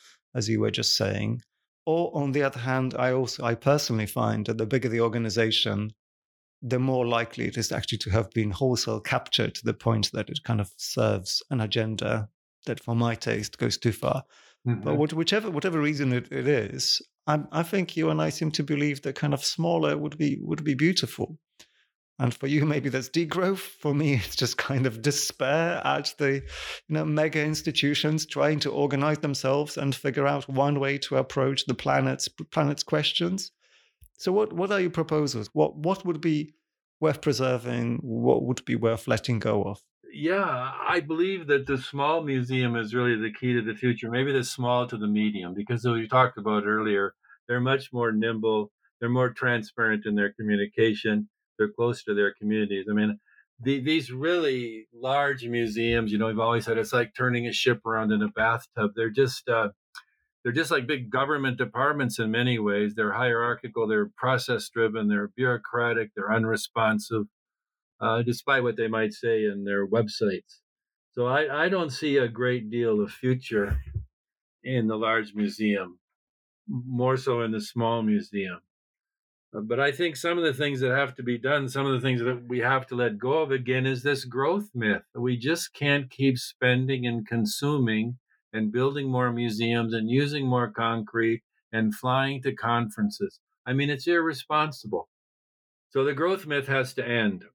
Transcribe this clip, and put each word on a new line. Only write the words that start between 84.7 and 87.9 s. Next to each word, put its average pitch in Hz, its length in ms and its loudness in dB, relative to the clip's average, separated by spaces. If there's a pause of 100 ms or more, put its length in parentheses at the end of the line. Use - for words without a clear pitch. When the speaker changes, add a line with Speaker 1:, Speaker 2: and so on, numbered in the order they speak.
Speaker 2:
myth. 107 300 0 (100)
We 120 240 0
just 151 340 -2
can't 143 380 0
keep 135 260 2
spending 127 720 0
and 117 200 -2
consuming 117 920 0 (340)